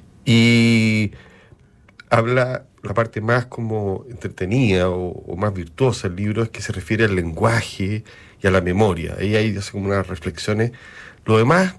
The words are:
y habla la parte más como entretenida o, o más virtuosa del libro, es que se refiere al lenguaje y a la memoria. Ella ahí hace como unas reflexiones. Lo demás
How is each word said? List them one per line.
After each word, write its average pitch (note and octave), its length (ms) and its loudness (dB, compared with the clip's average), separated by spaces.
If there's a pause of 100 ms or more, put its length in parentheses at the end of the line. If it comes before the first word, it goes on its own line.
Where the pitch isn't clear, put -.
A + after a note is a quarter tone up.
(240)
y A#2 880 4 (960)
habla B2 580 0 (160)
la G2 120 -6
parte A2+ 260 -2
más B2 260 0
como G#2+ 640 -6
entretenida F#2+ 800 0
o, F2+ 220 -4
o - 260 -12
más G2+ 180 -2
virtuosa F#2 540 -2
del F2 80 -10
libro, G#2 260 -2
es A2+ 60 -4
que - 140 -14
se - 100 -6
refiere A2 320 -2
al G2+ 100 2
lenguaje G2+ 880 -2 (400)
y G2+ 40 2
a F#2+ 40 4
la F#2 100 4
memoria. F2+ 600 0
Ella G#2+ 180 0
ahí G#2+ 180 0
hace - 160 -8
como G2 140 -6
unas G2 200 0
reflexiones. G#2+ 640 -4 (520)
Lo A2 140 4
demás E3+ 400 4